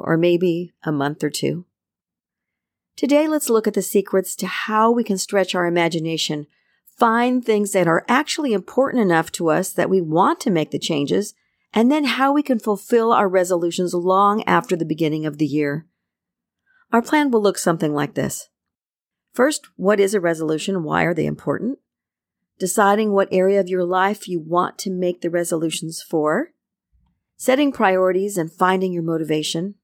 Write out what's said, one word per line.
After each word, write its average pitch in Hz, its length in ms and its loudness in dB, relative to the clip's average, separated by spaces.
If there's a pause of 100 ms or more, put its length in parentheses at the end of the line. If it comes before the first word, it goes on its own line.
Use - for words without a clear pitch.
or 165 100 0
maybe 175 580 0 (100)
a 160 80 -4
month 147 320 -4
or 147 80 -2
two? 147 340 -4 (1300)
Today, 294 320 2
let's 311 220 -2
look 220 160 2
at 202 80 0
the 202 80 -2
secrets 190 540 0
to - 100 -8
how 220 460 0
we 240 120 0
can 202 140 -2
stretch 185 380 -2
our 175 100 0
imagination, 165 800 -2 (500)
find 240 480 2
things 208 280 0
that 180 160 2
are 165 200 2
actually 277 460 0
important 247 480 0
enough 165 300 2
to 165 180 -2
us 165 240 0
that 170 160 0
we 190 100 2
want 180 400 2
to 240 120 -2
make 156 180 0
the - 80 -4
changes, 160 560 -2 (400)
and 233 180 4
then 302 120 0
how 254 280 0
we 294 120 2
can 254 160 0
fulfill 226 520 0
our 208 160 4
resolutions 175 680 0
long 190 480 2
after 180 320 0
the 165 100 -2
beginning 156 400 -2
of 147 140 -6
the 156 60 0
year. 147 420 -2 (1040)
Our 226 100 4
plan 294 300 0
will 226 100 2
look 196 160 2
something 160 380 -2
like 147 180 -4
this. - 360 -6 (840)
First, 285 320 0 (100)
what 196 240 2
is 196 140 2
a 214 60 0
resolution 160 560 -2
and 170 100 -4
why 160 180 0
are 170 120 0
they 156 100 -2
important? 147 540 -6 (800)
Deciding 208 520 2
what 196 200 2
area 190 280 2
of 180 100 0
your 180 140 -2
life 185 440 -2
you 180 120 -4
want 165 380 -2
to - 140 -6
make 180 300 -2
the 170 100 -2
resolutions 165 680 -4
for. 160 520 -2 (840)
Setting 277 340 2
priorities 190 640 0
and 165 160 -4
finding 185 400 0
your 170 80 -4
motivation. 165 720 -2 (100)